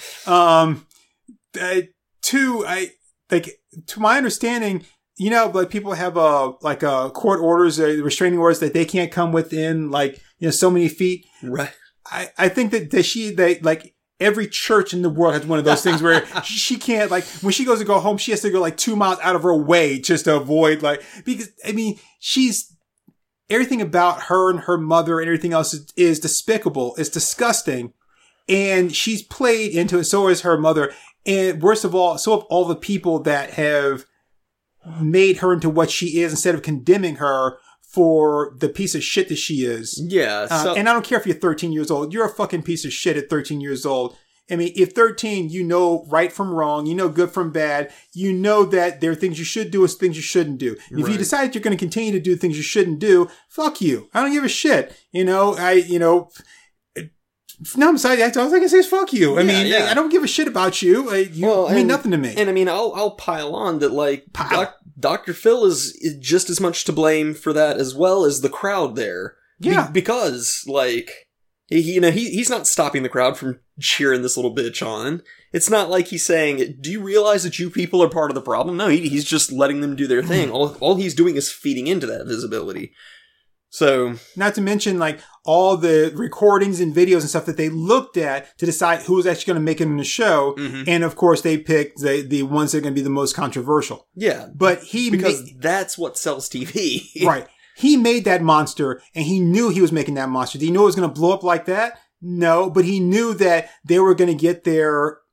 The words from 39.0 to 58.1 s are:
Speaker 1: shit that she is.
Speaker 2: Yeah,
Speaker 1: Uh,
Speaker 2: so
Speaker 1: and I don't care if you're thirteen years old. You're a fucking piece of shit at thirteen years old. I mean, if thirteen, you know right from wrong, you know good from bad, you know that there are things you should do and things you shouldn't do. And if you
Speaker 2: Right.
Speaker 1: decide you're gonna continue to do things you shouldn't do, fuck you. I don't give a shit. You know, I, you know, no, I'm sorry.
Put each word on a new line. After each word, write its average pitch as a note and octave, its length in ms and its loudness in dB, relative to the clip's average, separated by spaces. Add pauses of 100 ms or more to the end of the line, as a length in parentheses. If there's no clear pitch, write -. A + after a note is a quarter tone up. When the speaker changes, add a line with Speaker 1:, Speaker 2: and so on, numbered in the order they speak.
Speaker 1:
shit - 260 -2
that D3+ 80 -4
she C#3 260 -4
is. A2+ 360 -6 (100)
Speaker 2:
Yeah, G#2+ 400 0
Speaker 1:
Uh, D#3+ 140 0
Speaker 2:
so F3 120 -2
Speaker 1:
and G3+ 140 0
I A#3 40 4
don't A#3 120 -2
care A#3+ 140 0
if - 60 -8
you're F3 100 -2
thirteen E3 360 -2
years D3+ 180 -2
old. D3+ 240 -4
You're A3 120 0
a G#3+ 80 -2
fucking F3+ 300 -6
piece E3 220 -6
of B2+ 80 -10
shit D#3 240 -2
at C#3+ 120 -6
thirteen D3 320 -4
years C#3 240 -8
old. B2+ 300 -4 (340)
I F3+ 60 -6
mean, E3+ 200 -4
if F3+ 180 2
thirteen, G#3+ 560 0
you F3+ 140 -6
know E3+ 460 0
right E3+ 220 2
from F#3+ 220 -6
wrong, D3+ 320 -2
you E3 100 -4
know F#3 140 -2
good F3 220 0
from E3+ 200 -4
bad, D3 400 -2 (220)
you F#3+ 180 -4
know G3+ 340 2
that F3 360 0
there E3 100 0
are D#3 40 -2
things E3 240 -4
you E3 60 -8
should G3+ 260 -6
do F#3+ 120 2
and F3+ 80 4
things F3 240 -2
you D#3+ 60 -10
shouldn't D3+ 380 -2
do. A#2+ 180 -6 (120)
And - 120 -6
if - 60 -4
you G#3+ 60 0
Speaker 2:
Right. G3+ 40 -2
Speaker 1:
decide C4 380 -2
you're G#3 60 -8
gonna G#3 140 -2
continue G#3 380 -4
to F#3 60 0
do F3+ 160 0
things E3 200 -2
you D3+ 80 -8
shouldn't F3 360 0
do, F3+ 300 4 (200)
fuck D#4 320 -4
you. C3 320 -2
I A3+ 80 0
don't C#4 100 0
give C#4+ 140 0
a - 40 -2
shit. - 460 0 (160)
You F#3 140 0
know, F#3+ 300 2
I, F3+ 180 0
you F3 260 4
know, E3+ 300 2 (1500)
no, D4 140 4
I'm D4+ 80 4
sorry. B3+ 240 2